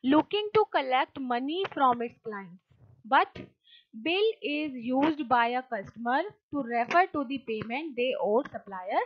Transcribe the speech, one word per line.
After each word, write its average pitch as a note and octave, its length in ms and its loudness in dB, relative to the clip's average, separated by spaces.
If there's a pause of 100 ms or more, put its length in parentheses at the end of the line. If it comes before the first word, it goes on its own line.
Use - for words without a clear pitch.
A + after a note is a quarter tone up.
looking D#4 500 2
to G#4+ 180 6
collect C#4 460 0
money C4+ 460 -2 (100)
from B3 260 4
its A#3 140 -6 (100)
clients. G3 380 -12 (420)
But D4 240 4 (720)
bill F#4 300 2 (100)
is D4 320 -4
used C4 560 0
by A#3 200 4
a B3 140 -2
customer A#3 580 -4 (320)
to C#4+ 100 -4
refer A#3+ 500 2
to C#4+ 160 -2
the C4+ 100 -6
payment A3+ 580 -6
they B3 220 0
owe G#3 260 2
supplier G3+ 600 -6